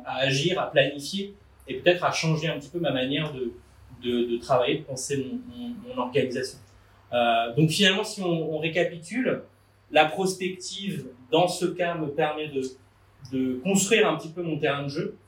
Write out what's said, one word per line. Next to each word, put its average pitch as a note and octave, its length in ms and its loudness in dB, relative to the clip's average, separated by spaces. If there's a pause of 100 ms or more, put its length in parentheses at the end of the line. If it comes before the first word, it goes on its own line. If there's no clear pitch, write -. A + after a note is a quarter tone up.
à B2+ 140 -6
agir, C#3+ 420 2
à - 100 -2
planifier, D3 640 0 (320)
et B2+ 80 -8
peut-être E3+ 300 4
à C#3 80 2
changer D#3+ 340 0
un C#3+ 140 -2
petit - 100 -14
peu F3 80 -6
ma D3 140 0
manière C#3+ 400 0
de, B2+ 220 -4 (500)
de, A#2+ 260 0
de A#2 80 0
travailler, B2 400 2
de - 60 -10
penser C3+ 320 -4
mon, - 240 -4 (120)
mon, A#3+ 220 -10 (140)
mon B3+ 120 -6
organisation. - 600 -2 (520)
Euh, A#2 420 2
donc D#3 160 6
finalement, G3 320 4
si - 180 -6
on, D#3+ 340 0
on D#3 40 -2
récapitule, E3+ 840 -2 (480)
la D3+ 140 6
prospective, F3+ 1000 -4 (240)
dans E3+ 160 6
ce F3 180 -2
cas, F3 300 0
me D#3 140 -2
permet D3+ 400 -2
de, C3+ 140 -2 (720)
de C3 300 0
construire G3+ 460 4
un D#3 80 2
petit E3 120 -10
peu F3 140 -8
mon D#3 160 -2
terrain C#3+ 240 0
de C#3+ 60 -6
jeu, - 280 -6 (120)